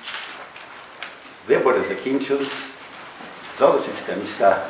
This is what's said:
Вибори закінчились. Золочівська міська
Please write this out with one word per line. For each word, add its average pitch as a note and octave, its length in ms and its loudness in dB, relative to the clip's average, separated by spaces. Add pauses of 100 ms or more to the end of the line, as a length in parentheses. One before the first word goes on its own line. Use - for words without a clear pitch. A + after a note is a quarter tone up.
(1500)
Вибори B2 360 4
закінчились. C3+ 720 -2 (1040)
Золочівська - 640 2
міська G2 360 4 (120)